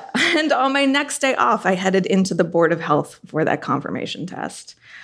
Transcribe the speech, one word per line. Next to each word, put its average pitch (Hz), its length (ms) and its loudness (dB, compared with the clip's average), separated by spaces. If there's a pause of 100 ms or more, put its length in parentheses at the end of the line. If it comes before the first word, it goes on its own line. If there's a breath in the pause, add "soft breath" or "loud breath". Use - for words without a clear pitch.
<laughs> - 80 -8
and 302 380 2
on 262 180 2
my 277 140 2
next 285 340 0
day 262 160 2
off, 233 300 0
I 185 100 4
headed 190 300 2
into 190 280 2
the 175 120 2
Board 170 260 2
of 165 80 0
Health 151 460 -2
for - 180 -2
that 147 180 0
confirmation - 640 -6
test. - 500 -12 (280 loud breath)